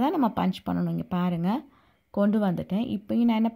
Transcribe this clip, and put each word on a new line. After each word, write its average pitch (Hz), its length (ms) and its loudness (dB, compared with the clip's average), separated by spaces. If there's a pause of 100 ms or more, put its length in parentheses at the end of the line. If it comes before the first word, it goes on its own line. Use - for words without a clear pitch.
தான் 349 120 0
நம்ம 254 140 2 (100)
பஞ்ச் 180 260 -2
பண்ணணும். 175 280 0
இங்க - 220 -6
பாருங்க, 175 340 0 (640)
கொண்டு 202 260 2
வந்துட்டேன். 190 540 -2
இப்பயும் 226 360 0
நான் 220 120 2
என்ன 226 140 0